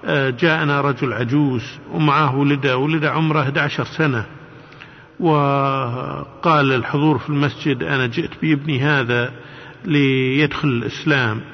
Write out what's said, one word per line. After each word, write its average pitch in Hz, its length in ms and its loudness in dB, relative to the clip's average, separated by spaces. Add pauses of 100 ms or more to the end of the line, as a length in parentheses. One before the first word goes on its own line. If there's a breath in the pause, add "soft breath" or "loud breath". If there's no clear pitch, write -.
آه، 135 260 0
جاءنا 151 500 2
رجل 135 320 0
عجوز 127 500 0 (280)
ومعه 151 460 2
ولده، 139 400 2
ولده 151 340 0
عمره 156 300 0
أحد 139 180 -2
عشر 143 260 -2
سنة، 127 420 -2 (960 loud breath)
وقال 139 1500 0
الحضور 143 460 2
في - 100 -8
المسجد: 143 540 0
"أنا 131 240 0
جئت 143 240 -4 (120)
بابني 147 380 0
هذا 127 520 0 (520 loud breath)
ليدخل 143 840 2
الإسلام" 120 720 0 (140)